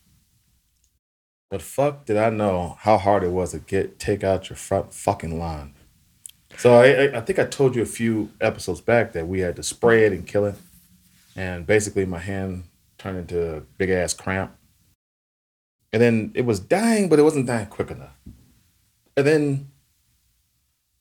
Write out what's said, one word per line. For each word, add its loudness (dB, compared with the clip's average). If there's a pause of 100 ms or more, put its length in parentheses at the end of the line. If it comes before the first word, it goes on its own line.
(1500)
But -10
fuck -4
did -2
I 2
know -2
how 4
hard 2
it -2
was -2
to -10
get, -4
take -2
out -2
your -16
front -4
fucking -4
lawn. -10 (840)
So 6
I, 10
I, 4
I -4
think -4
I 2
told 0
you 0
a -2
few -2 (100)
episodes -4
back 0
that -6
we -2
had -2
to -12
spray 4
it 4
and -8
kill 0
it. -4 (800)
And -8
basically 0
my -6
hand -8 (340)
turned -8
into -6
a -12
big -4
ass 0
cramp. -6 (1400)
And 2
then 2
it -2
was 0
dying, 0
but 6
it 6
wasn't 2
dying -2
quick -8
enough. -18 (960)
And 2
then 0 (1300)